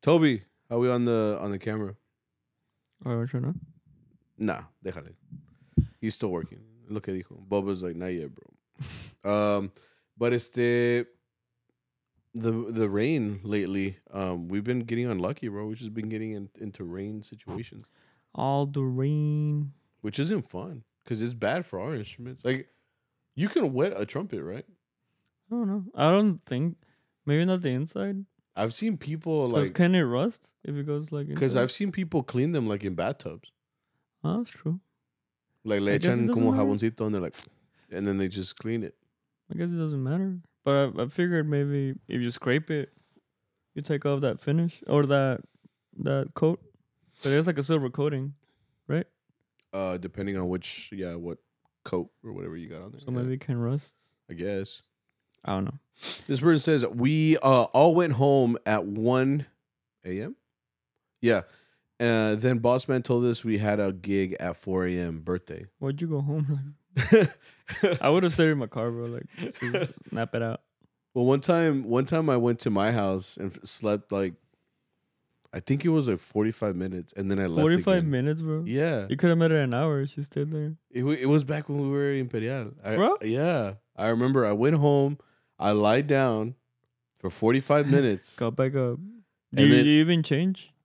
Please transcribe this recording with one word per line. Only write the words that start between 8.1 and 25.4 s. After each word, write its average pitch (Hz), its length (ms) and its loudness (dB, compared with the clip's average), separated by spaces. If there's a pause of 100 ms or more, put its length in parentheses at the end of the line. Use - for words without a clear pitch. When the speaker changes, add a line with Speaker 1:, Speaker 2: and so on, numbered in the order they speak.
Speaker 1:
bro." - 100 -20 (800)
<laughs> - 0 -
Um, 104 480 0 (440)
but 120 160 2
este, 120 220 -2 (1800)
the, 117 180 -2
the 113 360 -2
rain 104 540 -2
lately, 98 560 -2 (140)
um, 90 360 -6
we've 98 160 -4
been 123 160 -2
getting 117 260 -4
unlucky, 110 420 -4
bro. 104 180 -8
We've 107 100 -10
just 113 160 -14
been 110 160 -8
getting 110 240 -8
in, 101 160 -12 (120)
into 104 240 -12
rain 101 400 -10
situations. 104 680 -14 (440)
Speaker 2:
All 139 320 0
the 143 180 -4
rain. 147 880 -2 (300)
Speaker 1:
Which 104 180 -6
isn't 170 280 -4
fun, 113 360 -14 (200)
'cause 110 160 -6
it's 120 140 -4
bad 117 320 -2
for 92 140 -8
our 139 140 -8
instruments. 123 500 -14
Like, 131 240 -2 (680)
you 175 140 -2
can 196 240 2
wet 156 240 0
a 101 100 -4
trumpet, 139 360 -8
right? 95 220 -10 (840)